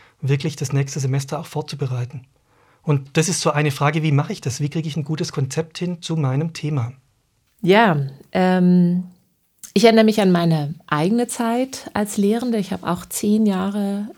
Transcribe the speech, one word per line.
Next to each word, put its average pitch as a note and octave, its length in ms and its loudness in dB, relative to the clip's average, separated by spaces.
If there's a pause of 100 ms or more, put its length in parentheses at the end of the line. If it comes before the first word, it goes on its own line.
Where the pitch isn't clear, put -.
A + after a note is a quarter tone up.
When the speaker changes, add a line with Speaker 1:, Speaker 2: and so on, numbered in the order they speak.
(200)
Speaker 1:
wirklich C#3+ 360 -2
das C#3 180 -6
nächste C#3 260 -2
Semester C#3 400 -4
auch - 60 -12
vorzubereiten. B2+ 760 -8 (600)
Und C#3+ 320 -2
das D#3+ 140 2
ist - 120 -2
so D#3+ 100 2
eine D3 180 0
Frage, D3 320 0
"Wie D#3 100 0
mache D3+ 220 2
ich - 80 -10
das? - 180 -6
Wie D3 100 -2
kriege D#3+ 180 -4
ich D3 100 -6
ein D3+ 60 -2
gutes C#3+ 280 -4
Konzept D#3 460 -4
hin F3+ 240 -6
zu E3 160 -4
meinem D3 360 -2
Thema?" C3+ 400 -4 (680)
Speaker 2:
Ja, G3 340 6 (360)
ähm, F3+ 720 4 (720)
ich G3+ 100 4
erinnere A3 180 8
mich A3 160 4
an F#3+ 120 4
meine E3 420 2 (140)
eigene G3+ 400 0
Zeit B3 680 -4
als G#3 240 -4
Lehrende. A3+ 400 0
Ich F#3+ 160 -4
habe F#3 160 -8
auch F3+ 160 -6
zehn G#3+ 400 0
Jahre, G3+ 600 -2 (100)